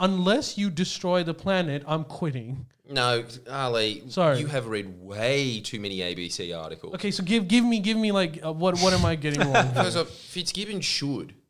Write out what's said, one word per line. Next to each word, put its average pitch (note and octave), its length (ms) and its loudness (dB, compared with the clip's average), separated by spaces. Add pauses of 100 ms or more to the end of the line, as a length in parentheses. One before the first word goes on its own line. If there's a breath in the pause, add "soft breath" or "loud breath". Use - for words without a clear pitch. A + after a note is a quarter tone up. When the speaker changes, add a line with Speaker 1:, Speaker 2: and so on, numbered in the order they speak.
Speaker 1:
"Unless F#3+ 560 2
you G3+ 140 0
destroy F3+ 520 0
the E3 120 -2
planet, E3+ 520 0
I'm D#3 180 0
quitting." B2+ 600 -6 (240)
Speaker 2:
No, B2 340 2 (280)
Ali, A#2 580 0
Speaker 1:
Sorry. D3+ 300 4
Speaker 2:
you C3+ 80 0
have C3+ 200 -2
read G2 360 -4
way A2+ 580 0
too A2 180 -8
many G2+ 220 -4
A F2 140 -2
B F2 160 -6
C F2 240 -6
articles. D#2+ 400 -10
Speaker 1:
Okay, G#3 160 -2
so F#3+ 120 -2
give, G3 260 2
give A#3 160 6
me, A#3 160 2
give A3 180 0
me, G#3+ 140 2
like, F3 300 0
uh, D#3+ 80 -4
what, F3 300 2
what F#3 140 6
am F3 100 4
I E3 120 4
getting D3 240 0
wrong C#3 120 2
here? G#3 220 6
Speaker 2:
<laughs> - 0 -
First F3+ 240 2
off, E3 100 -2
Fitzgibbon F#3+ 720 -6
should. C#3 540 -4 (160)